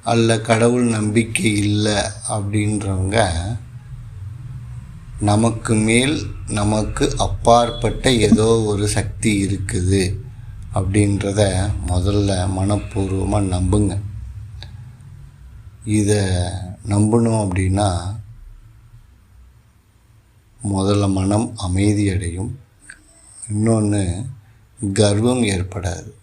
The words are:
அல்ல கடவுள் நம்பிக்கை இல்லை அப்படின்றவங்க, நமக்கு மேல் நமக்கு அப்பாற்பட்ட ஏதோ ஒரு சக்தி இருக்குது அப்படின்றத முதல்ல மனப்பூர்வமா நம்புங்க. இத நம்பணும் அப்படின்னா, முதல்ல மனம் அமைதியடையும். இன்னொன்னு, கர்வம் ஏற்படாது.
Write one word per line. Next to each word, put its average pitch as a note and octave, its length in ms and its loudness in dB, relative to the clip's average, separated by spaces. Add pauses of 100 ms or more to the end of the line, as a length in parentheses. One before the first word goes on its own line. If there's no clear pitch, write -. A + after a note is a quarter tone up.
அல்ல A2+ 360 2
கடவுள் A#2+ 480 2
நம்பிக்கை G#2+ 680 0
இல்லை G#2 400 2 (320)
அப்படின்றவங்க, G2+ 880 -2 (2000)
நமக்கு A2 600 2
மேல் A#2+ 360 2 (320)
நமக்கு G#2+ 560 0 (140)
அப்பாற்பட்ட A#2 1000 2
ஏதோ G#2+ 280 6 (160)
ஒரு G#2 240 0
சக்தி G#2+ 500 0
இருக்குது F#2+ 640 0 (720)
அப்படின்றத G2+ 680 2 (440)
முதல்ல G2 520 2 (120)
மனப்பூர்வமா F#2+ 1000 0
நம்புங்க. F#2 460 2 (2000)
இத G#2 200 2 (720)
நம்பணும் A2 540 2
அப்படின்னா, F#2+ 480 2 (2750)
முதல்ல G2+ 520 0
மனம் G2 340 2 (120)
அமைதியடையும். F#2+ 960 0 (880)
இன்னொன்னு, G#2 640 2 (760)
கர்வம் G#2 640 2
ஏற்படாது. F2+ 680 -4 (120)